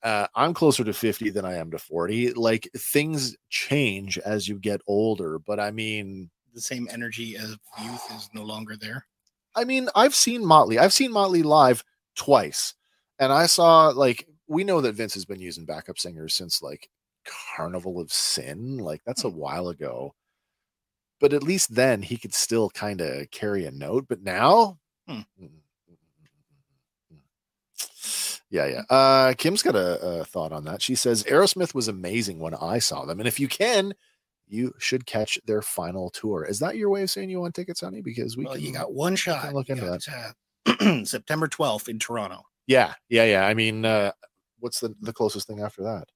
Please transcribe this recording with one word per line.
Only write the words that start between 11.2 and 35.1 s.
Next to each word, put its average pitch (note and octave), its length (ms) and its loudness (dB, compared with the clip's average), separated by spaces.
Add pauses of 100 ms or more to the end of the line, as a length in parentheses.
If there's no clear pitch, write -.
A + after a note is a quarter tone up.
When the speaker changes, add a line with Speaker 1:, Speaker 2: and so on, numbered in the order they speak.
Speaker 1:
live D3 400 6 (320)
twice. G#2 600 2 (440)
And C3+ 140 4
I D#3+ 140 6
saw, E3 420 10
like, C3 380 2 (200)
we F3 160 0
know F#3+ 180 2
that A#2+ 140 0
Vince G#2 200 -6
has F#2+ 100 -10
been F#2+ 160 -12
using E2 260 -12
backup D#2 320 -10
singers D#2+ 360 -8
since, - 280 -4
like, C#2+ 260 -14 (680)
Carnival F2+ 440 -8
of D#2 120 -10
Sin. G2+ 680 -6
Like, D#2+ 260 -8
that's - 200 -8
a B2+ 60 -2
Speaker 2:
Hmm. E2+ 60 -12
Speaker 1:
while D2+ 320 -6
ago. C#2 460 -10 (1040)
But C#3+ 120 6
at C#3+ 100 0
least E3+ 320 0
then A#2+ 280 4
he A#2+ 140 -6
could A2 180 -12
still A2 360 2
kinda D#2+ 560 -6
carry G2+ 380 -4
a C#2+ 80 -8
note. D#2 360 -4
But F#2+ 140 -6
now? D#3 560 4 (300)
Speaker 2:
Hmm. A#2 140 -10 (3250)
Speaker 1:
Yeah, D#2 160 0
yeah. B1+ 160 -6 (140)
Uh, C3+ 400 6
Kim's F#3 260 0
got - 140 2
a, F2+ 440 0
a D#2 40 -6
thought D#2+ 280 -6
on D2+ 120 -8
that. D#2+ 160 -8
She - 140 -2
says, A#2 300 0
"Aerosmith F3+ 500 2
was B2 140 -2
amazing G2 500 -4
when D#2+ 160 -6
I G2+ 240 -4
saw D#2 260 -2
them. E2 140 -8
And A2+ 100 -2
if A#2 100 -4
you C#3 80 -2
can, G3+ 460 0 (540)
you A#2+ 320 -4
should B2+ 260 -4
catch - 400 -4